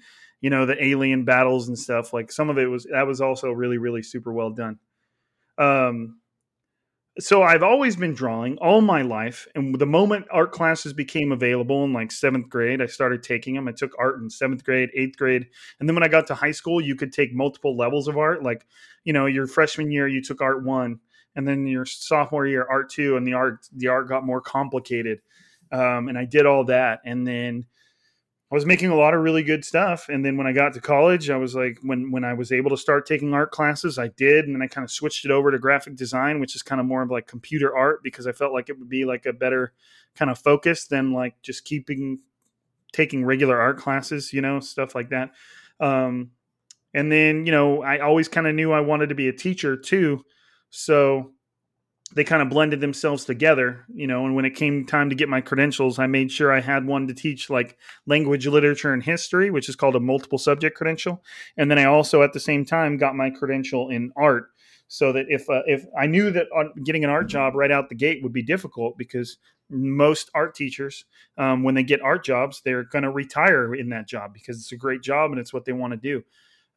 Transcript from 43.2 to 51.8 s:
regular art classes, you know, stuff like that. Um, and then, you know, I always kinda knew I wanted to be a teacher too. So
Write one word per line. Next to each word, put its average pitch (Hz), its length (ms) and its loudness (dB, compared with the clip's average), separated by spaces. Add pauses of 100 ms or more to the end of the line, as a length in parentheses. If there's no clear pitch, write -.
regular 131 340 2
art 127 180 2
classes, 139 540 -6
you 135 100 -4
know, 139 180 -2
stuff 135 340 -8
like 123 160 -8
that. 131 220 -4 (480)
Um, 127 540 -2 (600)
and 147 180 0
then, 156 360 4
you 165 40 2
know, 143 300 4
I 139 200 0
always 156 260 4
kinda 160 260 0
knew 160 180 0
I 151 100 4
wanted 147 280 0
to 143 60 -6
be 135 140 -2
a 123 40 -2
teacher 156 420 -4
too. 147 480 0 (460)
So 139 640 2 (800)